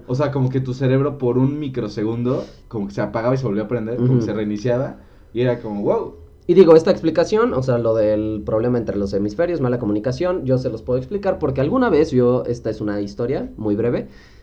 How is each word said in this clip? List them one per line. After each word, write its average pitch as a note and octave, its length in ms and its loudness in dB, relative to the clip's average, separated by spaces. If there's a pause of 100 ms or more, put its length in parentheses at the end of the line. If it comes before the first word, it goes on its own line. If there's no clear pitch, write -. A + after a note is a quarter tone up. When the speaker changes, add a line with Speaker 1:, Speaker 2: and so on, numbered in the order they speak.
Speaker 1:
O B2+ 80 -2
sea, C#3 160 0
como C3 180 0
que C3+ 120 0
tu C3 120 -6
cerebro C3+ 440 0
por B2 200 0
un C#3+ 220 2
microsegundo, A#2+ 840 -4 (220)
como G#2 200 -6
que F#2+ 60 -12
se B2 80 -4
apagaba A2+ 340 0
y - 20 -2
se C3+ 80 -4
volvió G#2 180 -2
a G2+ 40 -6
prender, A2+ 300 -4
como B2 120 2
que C3 80 4
Speaker 2:
Ujú. A2+ 80 2
Speaker 1:
se G#2+ 80 -4
reiniciaba, A2 640 -2 (360)
y A2+ 80 -2
era B2 180 0
como, G#2+ 240 -8
"Wow". E3+ 320 -2 (320)
Speaker 2:
Y F3 60 2
digo, E3 220 10
esta D#3+ 160 6
explicación, F3 640 2
o B2+ 100 0
sea, B2+ 140 0
lo A2+ 180 2
del G#2+ 500 0
problema A#2 320 0
entre G#2 200 -4
los G2+ 160 -2
hemisferios, C#3 480 -2
mala B2 180 0
comunicación, B2+ 680 -2
yo B2+ 120 2
se C3 120 -2
los A2 120 -8
puedo B2+ 160 -2
explicar G3 420 -4
porque C3+ 220 -2
alguna A#3 280 2
vez D#3 220 4
yo, B2 340 4
esta A#2 240 -4
es G#2+ 120 -8
una G#2 200 -4
historia C3 560 -6
muy G#2+ 180 -2
breve, B2 320 -2 (360)